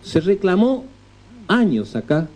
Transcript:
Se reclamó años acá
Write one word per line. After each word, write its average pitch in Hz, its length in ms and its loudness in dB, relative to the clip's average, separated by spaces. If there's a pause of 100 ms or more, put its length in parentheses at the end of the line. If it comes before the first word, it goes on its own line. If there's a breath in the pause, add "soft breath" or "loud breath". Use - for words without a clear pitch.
Se - 160 -2
reclamó 196 640 2 (600)
años 175 480 0
acá 151 420 -2